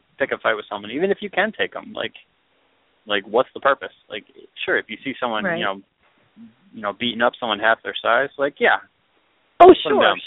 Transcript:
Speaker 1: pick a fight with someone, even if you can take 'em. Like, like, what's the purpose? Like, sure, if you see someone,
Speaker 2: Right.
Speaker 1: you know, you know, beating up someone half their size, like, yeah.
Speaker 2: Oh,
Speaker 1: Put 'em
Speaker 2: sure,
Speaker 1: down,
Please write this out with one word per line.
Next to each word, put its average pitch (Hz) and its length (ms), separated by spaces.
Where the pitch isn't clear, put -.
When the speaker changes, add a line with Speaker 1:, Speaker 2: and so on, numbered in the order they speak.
Speaker 1:
pick 135 120
a 117 80
fight 113 160
with 104 140
someone, 104 240
even 170 180
if 196 120
you 202 80
can 208 220
take - 220
'em. 87 180
Like, - 220
like, 101 200
what's 113 280
the 113 60
purpose? 135 340
Like, 104 160
sure, 175 120
if 101 120
you 110 140
see 131 160
someone, 110 260
Speaker 2:
Right. 160 140
Speaker 1:
you 113 60
know, 98 180
you 110 100
know, 104 100
beating 117 300
up 123 140
someone 110 220
half 110 240
their - 140
size, 120 320
like, 143 220
yeah. 135 180
Speaker 2:
Oh, - 80
Speaker 1:
Put 370 40
'em 330 120
Speaker 2:
sure, 339 200
Speaker 1:
down, 101 240